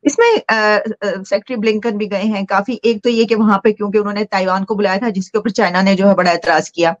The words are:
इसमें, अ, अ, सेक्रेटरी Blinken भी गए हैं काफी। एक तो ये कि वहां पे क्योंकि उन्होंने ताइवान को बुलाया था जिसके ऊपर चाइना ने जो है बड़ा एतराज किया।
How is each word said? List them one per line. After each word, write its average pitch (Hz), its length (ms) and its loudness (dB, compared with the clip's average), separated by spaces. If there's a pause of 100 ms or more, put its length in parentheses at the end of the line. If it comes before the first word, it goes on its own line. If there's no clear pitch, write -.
इसमें, 466 320 2
अ, - 160 -4
अ, 214 360 0 (140)
सेक्रेटरी 202 540 -6
Blinken 214 400 -2
भी 214 100 -4
गए 196 160 -4
हैं 208 240 -2
काफी। 202 380 -2
एक 226 180 0
तो 240 80 0
ये 226 140 2
कि 220 100 0
वहां 214 300 2
पे 214 80 4
क्योंकि 208 260 -2
उन्होंने 208 260 -2
ताइवान 190 400 -2
को 220 100 -4
बुलाया 196 240 0
था 226 120 -2
जिसके 190 280 -4
ऊपर 214 120 -2
चाइना 185 320 0
ने 196 120 4
जो 190 120 2
है 202 80 6
बड़ा 175 180 2
एतराज 170 360 0
किया। 165 320 0